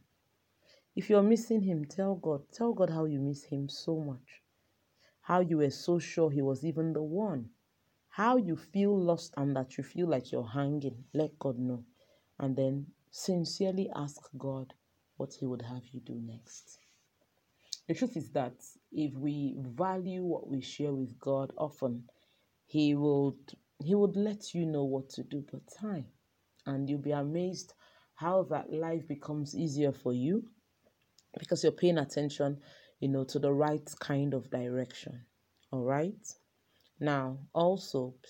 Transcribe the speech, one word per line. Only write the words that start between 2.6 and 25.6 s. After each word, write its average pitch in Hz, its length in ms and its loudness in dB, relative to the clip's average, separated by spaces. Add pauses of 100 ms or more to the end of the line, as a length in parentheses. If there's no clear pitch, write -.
God 190 180 4
how 160 160 0
you 147 140 0
miss 139 240 -2
him 139 240 -4
so 160 320 -4
much. 139 420 -10 (800)
How 180 200 2
you 165 160 4
were 143 140 4
so 175 280 2
sure 160 320 2
he 143 100 2
was 135 220 0
even 160 300 0
the 151 100 0
one. 156 460 -2 (600)
How 240 280 4
you 175 180 2
feel 202 420 2
lost 170 400 2
and 139 180 2
that 131 220 -4
you 143 60 -6
feel 175 240 -2
like 131 240 0
you're 123 160 -2
hanging. 139 560 -2 (100)
Let 151 240 0
God 127 220 -2
know. 127 240 -2 (560)
And 135 160 0
then 135 300 0 (260)
sincerely 190 840 0
ask 147 260 -8 (160)
God 135 360 -6 (440)
what 139 160 -6
he - 120 -8
would 123 180 -4
have 120 280 -10
you 127 80 -12
do 123 140 -12
next. 117 640 -14 (1080)
The 160 80 0
truth 240 200 0
is 143 160 -6
that 123 220 0 (380)
if 151 240 -2
we 143 420 -2
value 180 640 -4
what 175 240 -2
we 135 140 -2
share 147 320 -4
with 127 260 -4
God 135 380 0
often, 131 460 -4 (600)
he 147 300 4
would, 143 600 2 (280)
he 165 100 2
would 202 220 4
let 208 380 -2
you 170 120 0
know 147 200 0
what 135 240 -2
to - 140 -8
do 143 180 -6
per 139 180 -12 (220)